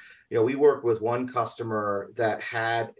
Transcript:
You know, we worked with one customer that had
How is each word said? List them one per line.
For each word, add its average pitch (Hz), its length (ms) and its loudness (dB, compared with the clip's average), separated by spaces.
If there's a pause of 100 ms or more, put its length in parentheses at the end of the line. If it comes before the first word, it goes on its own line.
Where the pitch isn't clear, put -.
(300)
You 117 100 0
know, 110 40 4
we 135 120 2
worked 143 280 6
with 113 180 0
one 120 260 -2
customer 110 880 -4
that 110 260 0
had 113 580 -2